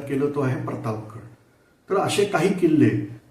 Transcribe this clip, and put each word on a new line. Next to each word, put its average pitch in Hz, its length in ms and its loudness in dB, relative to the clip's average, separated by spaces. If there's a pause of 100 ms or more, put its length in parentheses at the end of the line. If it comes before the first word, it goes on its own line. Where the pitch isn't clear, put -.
केलं, 139 260 0
तो 143 60 -2
आहे 127 240 -2
प्रतापगड. - 560 -8 (680)
तर 190 80 0
असे 202 280 2
काही 180 280 2
किल्ले, 147 360 4 (420)